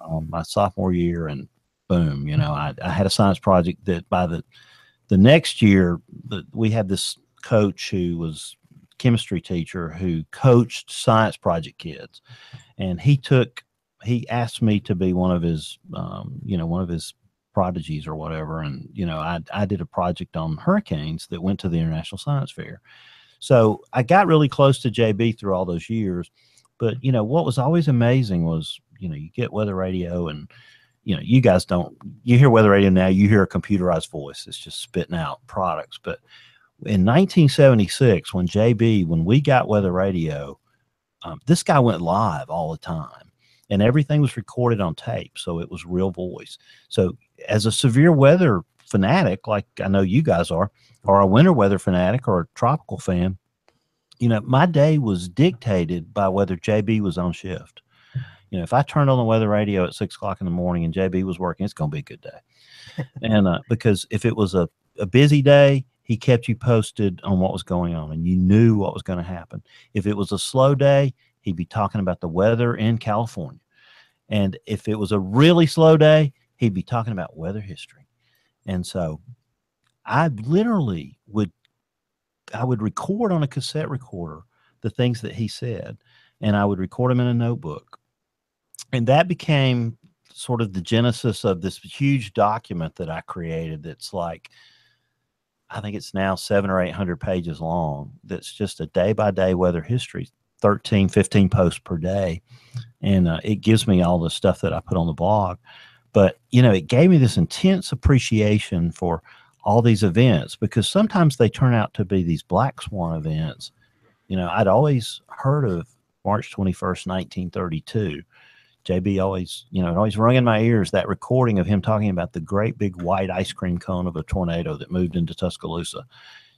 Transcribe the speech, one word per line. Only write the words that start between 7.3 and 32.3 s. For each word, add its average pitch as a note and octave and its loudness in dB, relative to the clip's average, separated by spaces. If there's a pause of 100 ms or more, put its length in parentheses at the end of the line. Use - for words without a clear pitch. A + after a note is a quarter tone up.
coach G#2 0
who F2 -2
was D#2+ -10 (420)
chemistry A#2 0
teacher E2+ -6
who E2 -4
coached - 2
science A2 0
project E2+ -4
kids. - -16 (560)
And F#2 -6
he C#3+ 4
took, - 0 (400)
he A#2+ -4
asked A#2 -6
me G#2 2
to - -4
be F#2 0
one F2+ 0
of F2 0
his, E2 -4 (160)
um, - -12
you G2 -4
know, E2 -4
one F2 -4
of E2+ -6
his E2+ -8 (400)
prodigies D#2 -4
or D#2 -10
whatever. D#2 -8
And, D2 -10
you G2 -6
know, D#2 -6
I, E2 -6 (120)
I G3+ -4
did D#3+ -4
a E3 -10
project F3+ -6
on D#3+ -6
hurricanes E2 -4
that E2+ -10
went F#2+ -2
to F#2 -6
the E2+ -2
International D#2+ -4
Science C#3 -6
Fair. - -16 (580)
So A2+ 4 (100)
I B2+ 0
got F3+ 4
really D#3 4
close C#3 4
to A#2+ -2
J A2 2
B A2 0
through G2 -4
all F#2 0
those E2+ -6
years. F#2+ -4 (480)
But, A#2 -2
you C3 0
know, A2 2
what D#3 0
was B2+ -2
always D3+ 0
amazing A#2 2
was, D#2+ -4 (180)
you F#2 -10
know, D#2 -8
you D2+ -14
get A#2+ -8
weather G#2 -2
radio F2+ -4
and D2+ -12 (560)
you F#2 -2
know, D2 -6
you B2 4
guys F#2 4
don't, F2 -4 (280)
you A#2+ 4